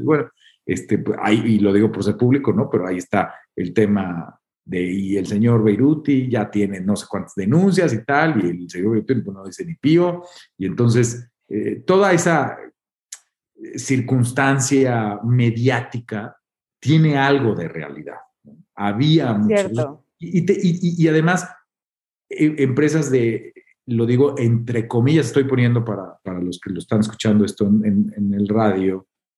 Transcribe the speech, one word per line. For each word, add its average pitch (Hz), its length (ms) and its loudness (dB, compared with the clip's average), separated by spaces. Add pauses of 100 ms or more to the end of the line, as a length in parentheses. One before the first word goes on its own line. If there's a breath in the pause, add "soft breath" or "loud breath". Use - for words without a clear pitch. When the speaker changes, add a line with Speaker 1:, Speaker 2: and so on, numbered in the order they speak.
Speaker 1:
Bueno, 151 260 0 (360 soft breath)
este, - 340 -2
pues, 104 220 -4
ahí, 107 160 2
y 117 220 2
lo 101 120 4
digo 107 200 4
por 95 120 -6
ser 104 140 -2
público, 123 340 2
¿no? 95 180 0
Pero 90 160 0
ahí 92 120 -4
está 90 360 -2 (220 loud breath)
el 87 180 -6
tema 95 640 -2 (260)
de, 90 200 -6
y 98 340 -4
el 92 80 -2
señor 110 380 2
Beiruti 131 680 2
ya 113 220 -2
tiene 98 300 -2
no 98 140 0
sé - 140 -10
cuántas 95 240 -10
denuncias 160 600 2
y 110 120 -4
tal, 143 380 0
y 87 60 0
el 87 200 -8
señor 92 220 -4
Beiruti, 113 300 -2
pues, 98 140 -10
no 95 100 -18
dice 98 200 -12
ni 165 100 -10
pío, 175 480 0 (340 loud breath)
y 95 100 -6
entonces, 117 600 0 (220)
eh, - 360 -6
toda 190 280 4
esa 165 440 0 (1160)
circunstancia 123 1500 0
mediática 120 1120 -2 (420)
tiene 156 380 2
algo 135 380 2
de 85 120 -6
realidad, 71 500 -14 (260)
¿no? - 140 -20 (180)
Había 123 580 2
mucho 104 360 2
Speaker 2:
Cierto. 139 360 -6 (120)
Speaker 1:
y, 170 220 -4
y 170 60 0
te, 196 80 2
y, 170 280 2
y, 170 220 0
y 160 40 6
además, 160 420 2 (800)
eh, 156 300 0
empresas 143 520 0
de, 117 420 0 (340 loud breath)
lo 117 180 0
digo 131 320 2
entre 117 500 0
comillas, 131 400 2
estoy 139 160 2
poniendo 120 400 2
para, 95 400 -8
para 90 160 -8
los 90 200 -6
que 98 120 -10
lo 87 80 -8
están 107 220 0
escuchando 107 440 2
esto 101 220 -2
en, 107 180 2
en, 104 300 0
en 101 180 -2
el 101 140 0
radio 95 600 0 (300)